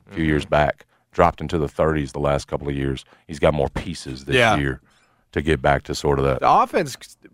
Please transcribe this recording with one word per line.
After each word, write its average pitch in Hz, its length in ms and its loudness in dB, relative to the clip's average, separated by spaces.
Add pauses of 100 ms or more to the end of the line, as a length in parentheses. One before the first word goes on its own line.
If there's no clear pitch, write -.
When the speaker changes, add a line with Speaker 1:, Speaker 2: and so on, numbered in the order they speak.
(120)
Speaker 1:
a - 20 -16
few 82 120 -2
years 76 180 2
Speaker 2:
Mm-hmm. 69 60 -12
Speaker 1:
back, 76 360 0 (260)
dropped 87 300 2
into 78 160 -4
the 73 120 -2
thirties 78 420 -2
the 71 80 -8
last 71 280 0
couple 69 200 -6
of 71 80 -4
years. 67 300 -4 (220)
He's 76 120 -12
got 80 140 4
more 71 160 0
pieces 67 560 -10
this 69 100 -2
Speaker 2:
Yeah. 113 220 4
Speaker 1:
year 69 240 -2 (500)
to 73 100 -2
get 73 200 0
back 69 220 2
to 71 120 -8
sort 71 240 0
of 67 60 2
that. 65 160 0
Speaker 2:
The 127 100 2
offense 196 460 2 (360)